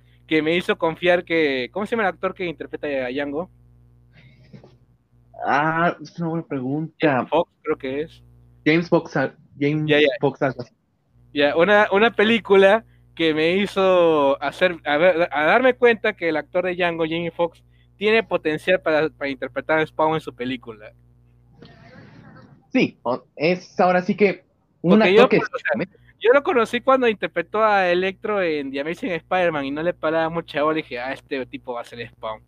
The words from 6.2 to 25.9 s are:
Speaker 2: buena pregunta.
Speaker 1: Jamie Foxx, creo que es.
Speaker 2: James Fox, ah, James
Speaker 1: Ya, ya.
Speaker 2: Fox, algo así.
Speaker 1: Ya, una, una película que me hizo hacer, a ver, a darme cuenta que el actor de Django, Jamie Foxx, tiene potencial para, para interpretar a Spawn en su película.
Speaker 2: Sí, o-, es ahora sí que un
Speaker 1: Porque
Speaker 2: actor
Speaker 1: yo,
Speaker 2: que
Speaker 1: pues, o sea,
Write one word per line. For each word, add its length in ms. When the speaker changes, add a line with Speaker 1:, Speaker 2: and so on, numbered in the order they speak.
Speaker 2:
buena 180
pregunta. 540
Speaker 1:
Jamie 280
Foxx, 240
creo 160
que 240
es. 200
Speaker 2:
James 240
Fox, 280
ah, 180
James 280
Speaker 1:
Ya, 140
ya. 60
Speaker 2:
Fox, 220
algo 200
así. 120
Speaker 1:
Ya, 220
una, 340
una 220
película 720
que 200
me 220
hizo 880
hacer, 420
a 140
ver, 340
a 120
darme 300
cuenta 380
que 160
el 80
actor 280
de 120
Django, 280
Jamie 260
Foxx, 320
tiene 260
potencial 580
para, 280
para 220
interpretar 480
a 80
Spawn 280
en 60
su 140
película. 580
Speaker 2:
Sí, 300
o-, 220
es 440
ahora 220
sí 140
que 280
un 180
Speaker 1:
Porque 120
Speaker 2:
actor 140
Speaker 1:
yo, 40
Speaker 2:
que 100
Speaker 1:
pues, 160
o 40
sea, 280